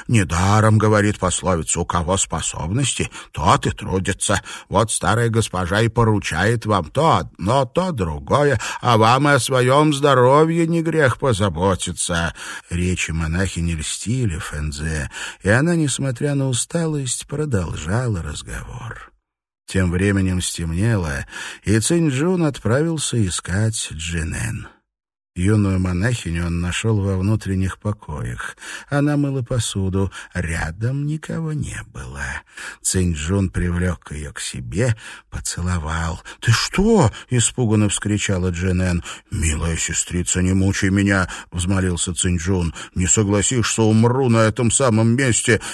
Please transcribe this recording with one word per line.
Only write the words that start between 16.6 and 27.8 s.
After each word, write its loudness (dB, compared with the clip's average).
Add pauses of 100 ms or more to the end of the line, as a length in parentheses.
продолжала -2
разговор. -10 (1000)
Тем 0
временем 2
стемнело, -2 (380)
и 2
Цинь-Джун 2
отправился 0
искать -2
Джинэн. -6 (680)
Юную 4
монахиню -2
он -2
нашёл -2
во 0
внутренних -2
покоях. -8 (340)